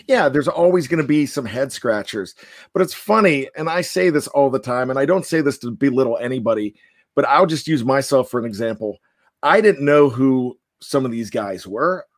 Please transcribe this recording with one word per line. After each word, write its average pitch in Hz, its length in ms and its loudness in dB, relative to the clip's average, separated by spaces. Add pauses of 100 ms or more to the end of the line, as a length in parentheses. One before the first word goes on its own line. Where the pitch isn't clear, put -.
Yeah, 226 200 4
there's 139 200 0
always 175 400 2
gonna 160 160 0
be 147 220 2
some 139 180 -6
head 117 260 -4
scratchers. 104 640 -4 (380)
But 180 100 2
it's 180 120 -4
funny, 190 640 2
and 160 140 -4
I 175 120 -2
say 180 280 0
this 147 160 0
all 139 240 2
the 127 80 0
time, 127 320 -4
and 131 80 -2
I 139 80 0
don't 175 200 0
say 160 160 0
this 139 160 -2
to 120 120 -12
belittle 123 480 0
anybody, 113 560 -4 (400)
but 135 120 0
I'll 151 200 4
just 156 220 -4
use 143 160 0
myself 135 460 0
for 123 100 -4
an 113 60 -4
example. 107 520 -6 (440)
I 170 180 4
didn't 185 240 2
know 143 240 6
who 127 500 0 (220)
some 135 240 -2
of 123 80 -6
these 113 180 -8
guys 98 340 -6
were. 147 420 -4 (120)